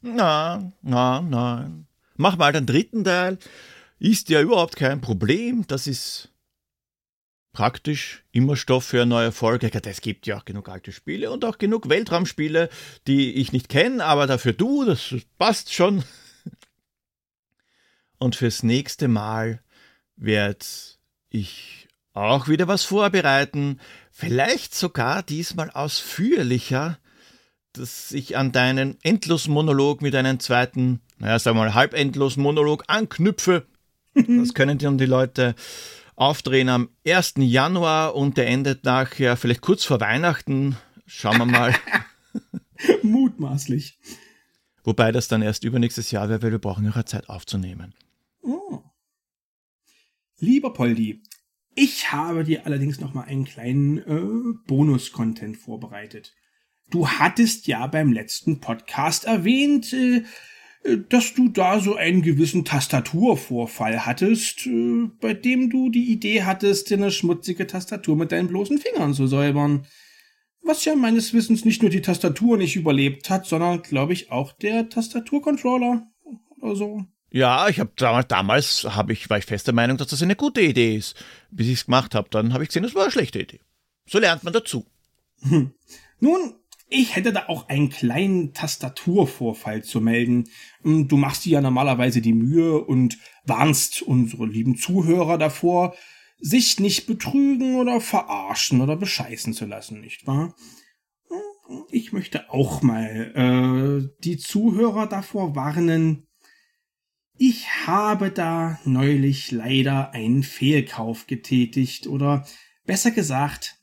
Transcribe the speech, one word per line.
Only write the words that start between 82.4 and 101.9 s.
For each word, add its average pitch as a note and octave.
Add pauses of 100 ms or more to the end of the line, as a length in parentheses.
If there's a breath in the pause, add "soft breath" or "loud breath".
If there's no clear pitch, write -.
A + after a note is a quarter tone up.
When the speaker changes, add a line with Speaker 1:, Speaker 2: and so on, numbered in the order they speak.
Speaker 1:
hab B2+
ich D#3
gesehen, E3+
das A#3+
war G4
eine F#4+
schlechte D#3
Idee. - (480)
So -
lernt E3+
man F3
dazu. - (540)
Speaker 2:
Hm. C3+ (480 loud breath)
Nun, D#4 (360)
ich C4
hätte G3
da F#3+
auch -
einen C#3+
kleinen D#3
Tastaturvorfall C3
zu -
melden. A#2 (320 loud breath)
Hm, D#3
du C#3+
machst C#3
dir E3
ja C#3+
normalerweise B2+
die A2+
Mühe D#3
und B2+ (260 loud breath)
warnst C#3
unsere A#2
lieben A2+
Zuhörer E3+
davor, F3 (440 loud breath)
sich A3+
nicht -
betrügen C4
oder B3
verarschen F#3+
oder C#3+
bescheißen B2+
zu A2
lassen, G#2
nicht -
wahr? D3 (720 soft breath)
Hm, F4+